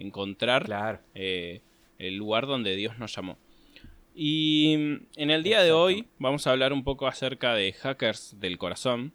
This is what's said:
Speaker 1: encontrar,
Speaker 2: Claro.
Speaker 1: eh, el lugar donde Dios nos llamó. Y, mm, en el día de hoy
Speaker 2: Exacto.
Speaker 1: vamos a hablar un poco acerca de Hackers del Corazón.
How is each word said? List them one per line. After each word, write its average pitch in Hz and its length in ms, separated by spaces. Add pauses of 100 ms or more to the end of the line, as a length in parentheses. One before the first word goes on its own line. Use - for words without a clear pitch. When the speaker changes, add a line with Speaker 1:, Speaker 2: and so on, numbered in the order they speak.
Speaker 1:
encontrar, 101 640
Speaker 2:
Claro. 104 340 (160)
Speaker 1:
eh, 90 460 (400)
el 95 160
lugar 107 320
donde 117 260
Dios 110 240
nos 113 160
llamó. 92 240 (760)
Y, 156 640
mm, 147 200 (240)
en 147 100
el 160 140
día 208 180
de 170 80
hoy 170 300
Speaker 2:
Exacto. - 180
Speaker 1:
vamos 143 300
a - 20
hablar 131 220
un 139 100
poco 135 240
acerca 127 480
de 95 200
Hackers 113 640
del 90 180
Corazón. 120 560